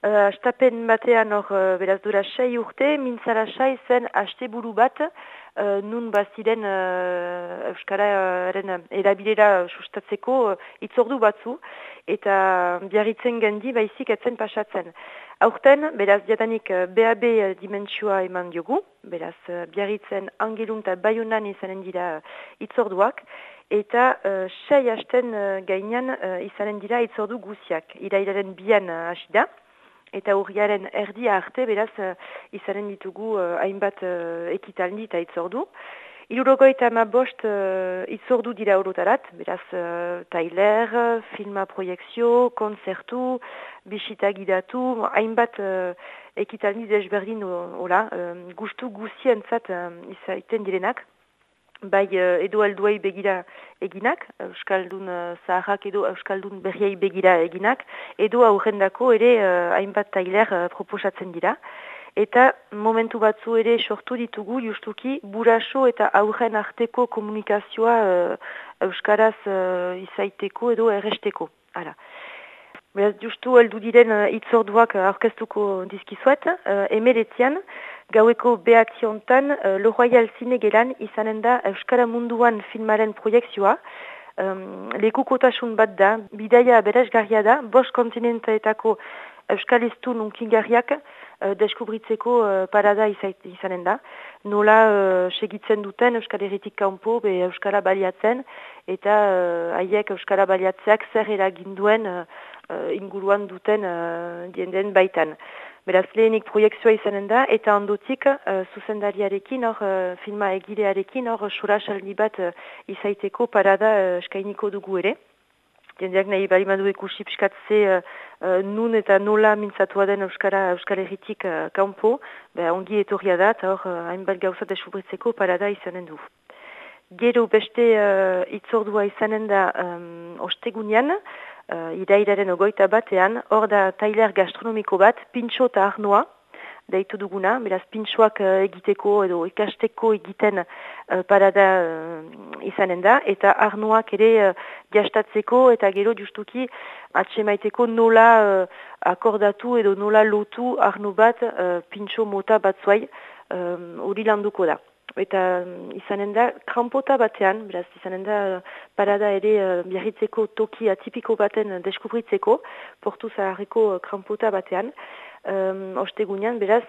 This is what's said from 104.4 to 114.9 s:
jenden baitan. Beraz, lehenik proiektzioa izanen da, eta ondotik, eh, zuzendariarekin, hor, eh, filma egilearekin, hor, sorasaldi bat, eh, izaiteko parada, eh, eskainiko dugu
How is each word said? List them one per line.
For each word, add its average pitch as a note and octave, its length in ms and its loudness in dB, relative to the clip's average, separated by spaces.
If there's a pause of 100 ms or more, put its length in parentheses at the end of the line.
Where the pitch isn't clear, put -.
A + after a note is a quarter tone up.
jenden F#3 400 -4
baitan. F3 440 2 (500)
Beraz, F#3 280 2
lehenik A3 300 4
proiektzioa G#3+ 500 4
izanen G3+ 320 -4
da, A#3 200 4
eta G#3+ 300 2
ondotik, G3+ 480 -2
eh, G3 400 0 (100)
zuzendariarekin, G3+ 880 -4
hor, A3+ 180 -2
eh, F#3 420 -2
filma G3+ 300 -2
egilearekin, G3+ 720 -4
hor, G#3 220 -4
sorasaldi G3+ 640 -4
bat, G#3+ 240 -2
eh, F3 140 -4 (360)
izaiteko G3+ 600 -4
parada, G3+ 500 4
eh, F3+ 220 0
eskainiko G3 500 -6
dugu F#3+ 280 -6